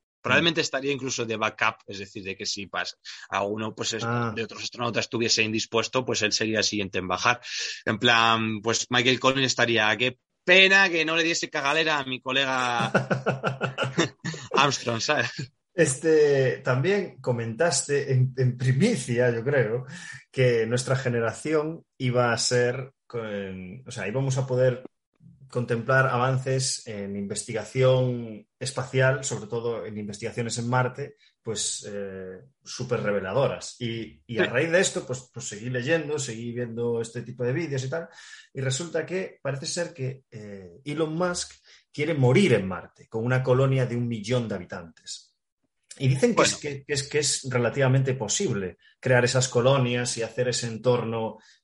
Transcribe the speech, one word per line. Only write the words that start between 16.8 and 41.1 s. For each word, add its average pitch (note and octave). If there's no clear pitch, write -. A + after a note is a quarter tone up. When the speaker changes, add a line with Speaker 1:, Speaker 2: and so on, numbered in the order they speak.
Speaker 2:
comentaste C3
en, B2+
en B2
primicia, C3
yo A2+
creo, B2+
que A#2+
nuestra B2
generación D3+
iba B2
a A2+
ser B2
con, G2
o F2
sea, G2
íbamos C3
a C3
poder B2+
contemplar A#2+
avances C3
en G2+
investigación A2+
espacial, C3
sobre G#2+
todo A#2
en G#2+
investigaciones A2
en A#2+
Marte, B2+
pues, -
eh, F#2+
súper B2
reveladoras. G2+
Y, A2+
y A2
a F3
Speaker 1:
Sí. -
Speaker 2:
raíz D3+
de F3
esto, -
pues, -
pues -
seguí G#2+
leyendo, D3
seguí A#2+
viendo A#2
este A2+
tipo B2+
de A#2+
vídeos C#3
y C3
tal, E3
y C3+
resulta D#3+
que F#3
parece C#3
ser E3+
que, C3
eh, G2
Elon D#3